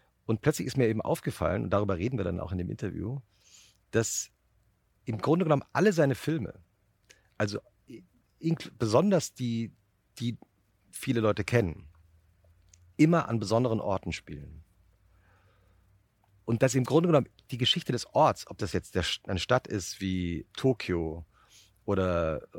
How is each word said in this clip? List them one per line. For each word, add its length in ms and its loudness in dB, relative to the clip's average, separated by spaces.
Und 160 0
plötzlich 240 0
ist 100 -6
mir 120 4
eben 120 0
aufgefallen, 640 -2
und 60 -6
darüber 260 2
reden 220 -2
wir 60 -2
dann 140 -2
auch 140 -6
in 60 -2
dem 120 -4
Interview, 480 -6
dass 380 -2
im 120 -4
Grunde 280 2
genommen 260 2
alle 220 2
seine 200 4
Filme, 460 -6
also 200 -2
i-, 160 -18
inkl-, 380 -4
besonders 540 4
die, 400 -4
die 180 -4
viele 300 -2
Leute 240 2
kennen, 440 0
immer 280 6
an 120 -2
besonderen 420 2
Orten 320 -4
spielen. 500 -14
Und 200 2
dass 100 2
im 100 2
Grunde 240 4
genommen 200 4
die 60 -8
Geschichte 340 0
des 120 -4
Orts, 340 2
ob 100 -14
das 140 -4
jetzt 240 -4
der 80 0
St-, 240 -6
eine 100 -2
Stadt 300 0
ist 320 -8
wie 440 -4
Tokio 680 -2
oder 580 0